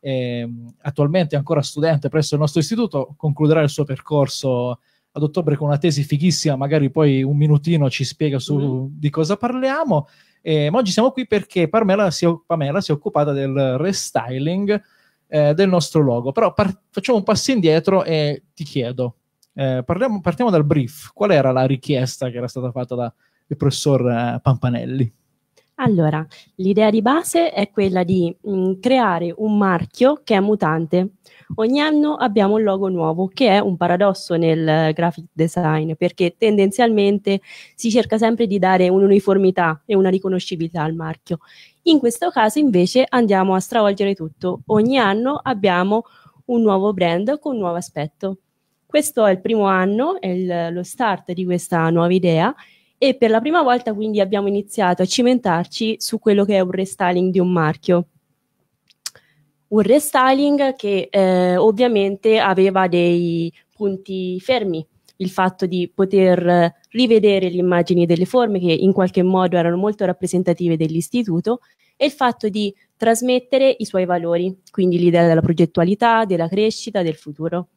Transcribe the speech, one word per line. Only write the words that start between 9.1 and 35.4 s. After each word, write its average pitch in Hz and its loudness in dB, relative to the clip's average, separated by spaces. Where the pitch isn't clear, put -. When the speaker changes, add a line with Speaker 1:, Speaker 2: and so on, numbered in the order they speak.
Speaker 1:
cosa 160 -2
parliamo. 254 -2
Eh, 151 -2
ma 208 0
oggi 202 -2
siamo 233 2
qui 254 -8
perché 190 -2
Pamela 202 0
si - -4
è, 170 4
Pamela 160 -2
si 175 -4
è - 2
occupata 147 -2
del 135 -2
restyling, 170 -4
eh, 151 2
del 190 2
nostro 170 2
logo. 123 0
Però 202 0
par-, 196 -2
facciamo 226 -2
un 196 -4
passo 214 0
indietro 180 2
e 151 -2
ti - -12
chiedo, 127 -6
eh, 131 -4
parliamo, 208 -4
partiamo 180 -2
dal 151 4
brief. 147 -2
Qual 202 0
era 135 4
la 127 0
richiesta 127 -4
che 120 -12
era 123 -8
stata 123 -8
fatta 123 -8
dal 120 -6
professor, 135 0
eh, 120 -2
Pampanelli? 123 -2
Speaker 2:
Allora, 160 0
l'idea 208 2
di 220 2
base 330 0
è 202 -4
quella 190 0
di, 175 0
mm, 190 0
creare 190 0
un 214 -2
marchio 208 0
che 220 0
è 196 4
mutante. 185 0
Ogni 240 0
anno 302 0
abbiamo 208 2
un 220 2
logo 196 0
nuovo, 175 -2
che 240 0
è 196 4
un 196 -2
paradosso 180 0
nel 160 2
graphic 170 -4
design, 160 -2